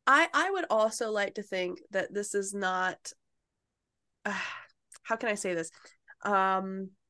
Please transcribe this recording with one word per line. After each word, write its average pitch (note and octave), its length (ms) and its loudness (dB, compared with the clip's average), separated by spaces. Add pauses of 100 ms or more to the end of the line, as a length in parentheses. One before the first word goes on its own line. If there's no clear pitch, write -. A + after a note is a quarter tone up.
I, D4+ 260 8
I E4+ 200 2
would F#4 180 -2
also A3 400 2
like G3+ 240 0
to G#3 80 -8
think F3+ 380 -4 (100)
that F#3+ 240 -2
this G3+ 220 -4
is G3+ 180 -2
not, F#3 580 -2 (1120)
uh, G3+ 80 -4 (680)
how A3+ 140 -2
can A#3 120 -4
I G#3 60 0
say F#3+ 200 -4
this? E3 160 -4 (540)
Um, F#3+ 680 2 (200)